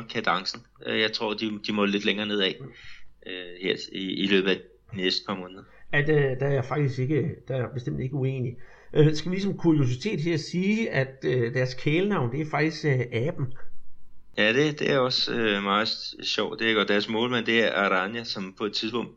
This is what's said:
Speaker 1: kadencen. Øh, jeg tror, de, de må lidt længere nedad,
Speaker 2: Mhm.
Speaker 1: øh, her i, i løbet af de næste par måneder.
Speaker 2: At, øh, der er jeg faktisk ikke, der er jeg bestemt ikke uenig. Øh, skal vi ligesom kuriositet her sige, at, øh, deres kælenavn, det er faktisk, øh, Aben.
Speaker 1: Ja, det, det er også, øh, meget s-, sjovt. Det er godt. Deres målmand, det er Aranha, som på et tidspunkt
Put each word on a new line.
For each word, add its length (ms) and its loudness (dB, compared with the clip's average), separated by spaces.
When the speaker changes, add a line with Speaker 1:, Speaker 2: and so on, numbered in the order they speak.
Speaker 1:
kadencen. 500 -2
Øh, 140 0
jeg 120 2
tror, 220 -2
de, 320 -4
de 60 -2
må 120 2
lidt 200 0
længere 220 0
nedad, 340 0
Speaker 2:
Mhm. 100 -14
Speaker 1:
øh, 360 -12
her 140 0
i, 200 -6
i 140 -2
løbet 240 4
af 100 2
de 40 -10
næste 300 -2
par 80 -4
måneder. 280 -10
Speaker 2:
At, 160 2
øh, 320 2
der 60 0
er 60 2
jeg 120 0
faktisk 340 0
ikke, 320 0
der 60 -4
er 40 -2
jeg 160 -2
bestemt 260 -4
ikke 140 -4
uenig. 420 -2
Øh, 200 8
skal 160 -2
vi 60 0
ligesom 200 -2
kuriositet 640 2
her 160 0
sige, 540 0
at, 340 -2
øh, 300 0
deres 200 0
kælenavn, 580 0
det 80 -4
er 100 -4
faktisk, 340 0
øh, 160 4
Aben. 340 -2
Speaker 1:
Ja, 140 4
det, 260 2
det 120 0
er 80 4
også, 340 2
øh, 300 2
meget 260 2
s-, 340 -8
sjovt. 360 -2
Det 120 2
er 40 2
godt. 140 4
Deres 200 2
målmand, 380 0
det 180 4
er 80 2
Aranha, 520 2
som 340 -8
på 60 -2
et 80 -2
tidspunkt 440 -2